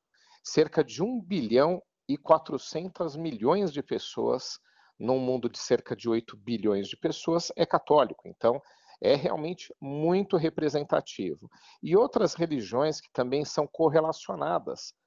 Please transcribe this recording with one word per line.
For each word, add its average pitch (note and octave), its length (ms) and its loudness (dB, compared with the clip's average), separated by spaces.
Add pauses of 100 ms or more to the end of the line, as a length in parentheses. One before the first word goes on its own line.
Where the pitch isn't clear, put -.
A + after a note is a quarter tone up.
(420)
Cerca D#3 400 2
de D3 200 -2
um A#3+ 180 -2
bilhão D3+ 640 2 (260)
e C#3+ 80 0
quatrocentos D#3+ 1000 0
milhões D#3+ 560 0
de C#3 120 -8
pessoas, - 760 -4 (400)
num B2+ 200 0
mundo B2+ 300 -2
de - 100 -10
cerca - 380 0
de A#2 120 -6
oito A2+ 280 -2
bilhões G#2 500 -2
de - 100 -12
pessoas, - 600 -2
é E3 100 2
católico. - 640 2
Então, A#2 340 0 (380)
é C3 160 4
realmente D#3 640 -4
muito E3 560 0
representativo. D3 1120 -2 (320)
E D#3+ 140 2
outras A3+ 380 4
religiões D3+ 680 -2
que - 100 -20
também C3+ 340 -2
são D3+ 220 -2
correlacionadas D#3+ 1300 -2 (120)